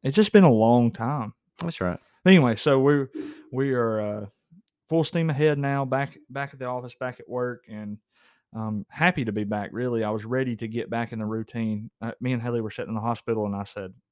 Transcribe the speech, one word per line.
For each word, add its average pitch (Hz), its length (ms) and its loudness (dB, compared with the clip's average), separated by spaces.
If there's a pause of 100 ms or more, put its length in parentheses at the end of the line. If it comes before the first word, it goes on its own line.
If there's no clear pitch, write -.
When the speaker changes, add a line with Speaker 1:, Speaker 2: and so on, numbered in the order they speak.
Speaker 1:
It's 135 120 -2
just 208 160 4
been 202 120 10
a 151 80 10
long 117 400 6
time. 117 420 -6 (260)
Speaker 2:
That's 170 220 -6
right. 90 180 -2 (260)
Speaker 1:
Anyway, 151 320 8
so 139 220 4
we're, 139 300 2 (420)
we 135 220 -2
are, 113 260 0
uh, 104 260 -6 (640)
full 160 160 0
steam 165 280 -2
ahead 147 260 2
now, 139 260 -2
back, 135 340 -4 (120)
back 139 240 -10
at 135 60 -20
the 131 60 -8
office, 123 300 -8
back 127 240 -8
at - 80 -20
work, 123 400 -6
and, 107 300 -10 (560)
um, 110 360 -6
happy 160 360 -2
to 110 60 -4
be 107 140 -4
back, 104 280 -4
really. 117 300 -2
I 107 80 -2
was 107 140 -4
ready 127 320 -2
to 117 100 -8
get 110 220 -6
back 113 220 -4
in 117 80 -10
the 107 60 -4
routine. 110 640 -4 (120)
Uh, 113 100 -8 (100)
me 127 120 -2
and 120 80 -4
Haley 120 200 -2
were 110 100 -6
sitting - 180 -10
in 110 60 -6
the 104 60 -4
hospital, 113 460 -2
and 101 80 -4
I 101 80 -6
said 95 300 -12 (180)